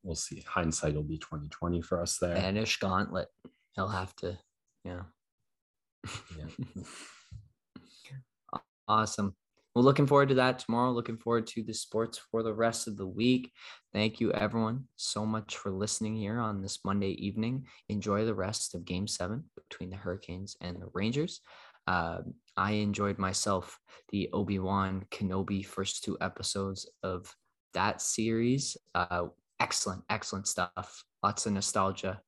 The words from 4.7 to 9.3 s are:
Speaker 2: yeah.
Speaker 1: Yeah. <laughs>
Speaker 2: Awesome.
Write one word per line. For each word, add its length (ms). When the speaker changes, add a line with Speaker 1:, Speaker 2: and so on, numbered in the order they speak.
Speaker 2:
yeah. 180
Speaker 1:
Yeah. 520
<laughs> 40
Speaker 2:
Awesome. 480